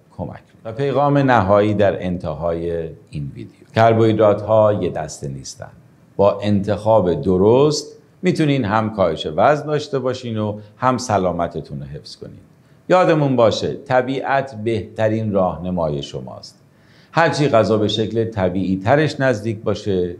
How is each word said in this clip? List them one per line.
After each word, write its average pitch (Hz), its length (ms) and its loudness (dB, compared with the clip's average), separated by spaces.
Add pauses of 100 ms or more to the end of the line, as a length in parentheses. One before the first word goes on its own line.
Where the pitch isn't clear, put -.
(160)
کمک 73 140 -10
می‌کنه. - 420 -18
و - 0 -
پیغام 143 460 0
نهایی 107 560 4
در 98 300 0
انتهای 85 680 -6 (400)
این 71 240 -10
ویدیو: - 400 -20
کربوهیدرات‌ها 107 960 4
یه 90 180 -2
دسته 76 380 -10
نیستن. - 420 -14 (460)
با 101 240 2
انتخاب 101 840 2
درست 113 760 2 (240)
می‌تونین 147 420 0
هم 107 260 0
کاهش 90 360 -2 (100)
وزن 139 300 2
داشته 147 320 -4
باشین 123 400 -6
و 107 200 -4 (180)
هم 127 220 0
سلامتتون 85 840 -4
رو 71 60 -12
حفظ - 300 -16
کنین. - 240 -20 (480)
یادمون 165 480 4
باشه، 101 380 2
طبیعت 131 800 -2 (100)
بهترین 110 680 -2
راهنمای 85 680 -2
شماست. 64 560 -14 (540)
هرچی 151 360 2
غذا 107 300 4
به 104 100 0
شکل 110 360 -2
طبیعی 92 520 -2
ترش 139 440 0
نزدیک 110 420 -2
باشه، 92 580 -2